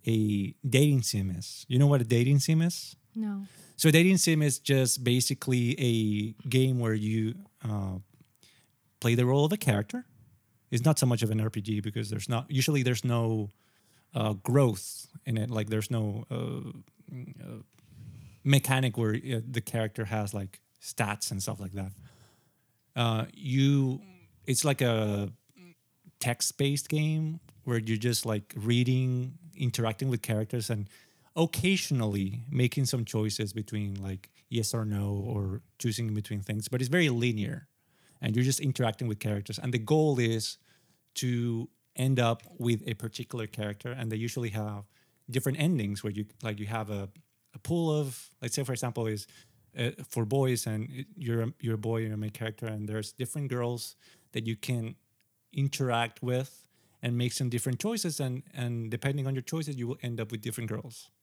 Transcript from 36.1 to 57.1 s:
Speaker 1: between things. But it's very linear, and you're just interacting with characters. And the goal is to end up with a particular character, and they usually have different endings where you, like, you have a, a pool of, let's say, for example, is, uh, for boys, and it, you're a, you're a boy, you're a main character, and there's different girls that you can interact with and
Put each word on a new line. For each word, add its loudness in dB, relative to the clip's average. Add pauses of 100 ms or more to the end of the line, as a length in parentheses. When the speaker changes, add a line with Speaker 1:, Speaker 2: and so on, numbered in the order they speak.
Speaker 1:
between -4
things. -6
But -2
it's -2
very 4
linear, -2 (520)
and -2
you're 4
just 2
interacting -2
with -2
characters. -4
And -4
the 0
goal 4
is 0 (580)
to -2 (280)
end 2
up 2 (160)
with 2
a -2
particular -8
character, -6
and -6
they -2
usually -4
have -6 (460)
different -2
endings 0
where -4
you, -6 (160)
like, -4
you -6
have -6
a, -6 (460)
a -16
pool 0
of, -4 (140)
let's -4
say, -2
for -4
example, -4
is, -4 (520)
uh, 0 (180)
for -2
boys, 2
and -4
it, -10 (100)
you're -2
a, -2
you're -2
a -4
boy, -2
you're -4
a -6
main -4
character, -8
and -6
there's -4
different -6
girls -4 (360)
that -4
you -2
can -4 (580)
interact 0
with -4 (360)
and 0